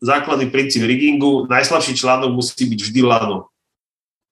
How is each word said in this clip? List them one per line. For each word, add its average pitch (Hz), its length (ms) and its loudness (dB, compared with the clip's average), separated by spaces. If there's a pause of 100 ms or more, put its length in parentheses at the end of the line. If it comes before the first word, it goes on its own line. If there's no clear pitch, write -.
základný 139 480 0
princíp 135 320 0
riggingu. 139 640 2
Najslabší 135 480 0
článok 127 400 0
musí 123 320 -2
byť 110 160 -4
vždy 113 240 0
lano. 107 400 -2 (840)